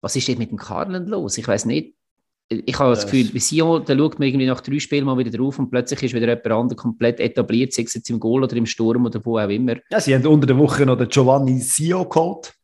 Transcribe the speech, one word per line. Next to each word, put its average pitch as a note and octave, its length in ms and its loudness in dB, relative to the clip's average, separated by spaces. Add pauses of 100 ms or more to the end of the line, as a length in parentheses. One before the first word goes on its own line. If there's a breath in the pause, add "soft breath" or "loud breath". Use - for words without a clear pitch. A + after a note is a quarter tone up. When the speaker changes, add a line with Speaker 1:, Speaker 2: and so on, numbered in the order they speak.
Speaker 1:
Was - 140 -4
ist B2+ 120 -2
denn B2+ 100 0
mit A2+ 140 -6
dem A2 60 -8
Carlin F3+ 500 -6
los? F#3 320 -6
Ich A2+ 80 -8
weiss G#2 180 0
nicht. C3+ 300 -4 (520)
Ich A#2 300 -6
habe C3+ 140 4
das A2+ 100 2
Speaker 2:
Das G2+ 100 -4
Speaker 1:
Gefühl, B2+ 220 2
bei B2+ 60 -4
Sion, D#3+ 460 2
da C3+ 120 0
schaut D3+ 220 0
man C#3+ 80 2
irgendwie C3 180 0
nach B2+ 160 -2
drei C#3 160 -4
Spielen C#3+ 280 -2
mal C3 120 0
wieder A#2+ 180 -2
drauf C3+ 220 -2
und B2+ 140 -4
plötzlich B2 320 -4
ist A#2+ 100 -2
wieder A#2 140 0
jemand A#2 180 -2
anderes A#2 340 0
komplett A#2 400 -2
etabliert, A#2+ 540 0
sei - 100 -4
es A2+ 120 -8
jetzt A2+ 160 -12
im A#2 80 -4
Goal A#2 240 0
oder A#2+ 120 -2
im A#2 120 0
Sturm A#2 400 0
oder A2+ 180 -4
wo A#2 140 0
auch G#2 100 0
immer. A#2 280 -2 (120)
Speaker 2:
Ja, G#3+ 100 0
sie C3+ 140 2
haben C3 140 4
unter D3+ 180 6
der C3 140 4
Woche C#3 260 4
noch C3 100 4
den A#2+ 140 0
Giovanni C3 500 4
Sio E3+ 480 -2
geholt F3 460 -2 (100)